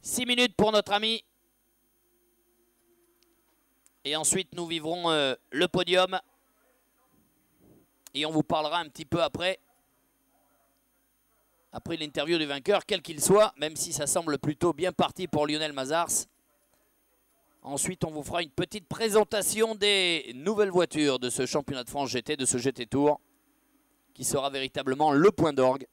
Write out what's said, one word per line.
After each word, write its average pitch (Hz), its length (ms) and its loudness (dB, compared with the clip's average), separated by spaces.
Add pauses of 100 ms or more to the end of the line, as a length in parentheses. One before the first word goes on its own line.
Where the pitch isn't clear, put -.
Six - 240 -4
minutes 247 300 2
pour 214 160 4
notre 202 220 2
ami. 220 300 -2 (2750)
Et 147 100 -2
ensuite, 160 400 -2
nous 175 100 -6
vivrons, 165 440 -4
euh, 143 260 2 (160)
le 156 160 0
podium. 185 500 2 (2000)
Et 147 120 -4
on 156 60 -4
vous 156 120 0
parlera 156 360 -2
un 160 80 -8
petit 156 180 -14
peu 170 160 -2
après. 165 380 -2 (2250)
Après 165 240 -10
l'interview 156 400 -2
du 156 80 0
vainqueur, 143 400 0
quel 185 160 -4
qu'il 151 200 -10
soit, 202 360 6
même 151 180 -6
si - 160 -8
ça 139 160 -4
semble 156 320 0
plutôt 156 320 0
bien 160 220 -2
parti 180 340 -4
pour 147 180 0
Lionel 151 280 -2
Mazars. 151 520 -2 (1400)
Ensuite, 143 440 -4
on 160 60 -8
vous 151 120 -8
fera 170 180 -4
une 151 100 -6
petite 180 360 -8
présentation 214 880 2
des 190 580 2
nouvelles 196 380 0
voitures 151 480 2
de 123 100 -2
ce 127 160 -2
championnat 139 380 -4
de - 60 -16
France 139 200 -4
G 120 140 -4
T, 151 140 -4
de 131 80 -2
ce 127 120 0
G 127 140 0
T 120 160 -10
Tour, 143 320 2 (960)
qui 127 100 -14
sera 139 260 -2
véritablement 135 600 -2
le 156 180 8
point 165 220 2
d'orgue. 131 420 2